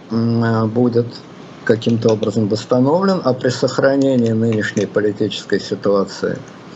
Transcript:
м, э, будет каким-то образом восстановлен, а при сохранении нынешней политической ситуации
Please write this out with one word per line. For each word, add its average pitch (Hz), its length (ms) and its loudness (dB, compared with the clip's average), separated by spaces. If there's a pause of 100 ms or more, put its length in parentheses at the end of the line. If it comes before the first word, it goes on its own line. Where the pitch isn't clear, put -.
(120)
м, 117 320 0
э, 113 220 2
будет 117 420 2 (560)
каким-то 113 500 2
образом 107 340 0
восстановлен, 143 760 2
а 127 100 2
при 120 160 -2
сохранении 135 840 2
нынешней 110 540 0
политической 104 760 -2
ситуации 95 800 -2 (380)